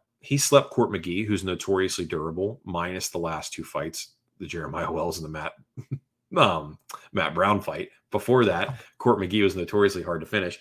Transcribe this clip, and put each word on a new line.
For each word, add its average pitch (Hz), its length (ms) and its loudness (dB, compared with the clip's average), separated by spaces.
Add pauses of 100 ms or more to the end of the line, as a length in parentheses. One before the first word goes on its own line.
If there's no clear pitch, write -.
(220)
he 139 160 -2
slept - 340 6
Court 117 180 2
McGee, 90 340 -2
who's 101 200 0
notoriously 92 600 0
durable, 82 580 -4
minus 87 460 -6
the 90 100 -6
last 80 340 -6
two 82 100 -10
fights, 76 500 -8 (260)
the 85 80 -10
Jeremiah 82 440 -6
Wells 80 280 -4
and 80 60 -8
the 76 40 -12
Matt, 78 240 -8 (420)
<laughs> - 400 -14
um, 82 440 2 (320)
Matt 80 240 0
Brown 98 260 4
fight. - 280 -8 (200)
Before 120 360 4
that, 95 360 0 (160)
Court 113 220 4
McGee 98 240 2
was 95 120 4
notoriously 95 460 2
hard 82 200 -4
to 80 60 -12
finish. 92 340 -2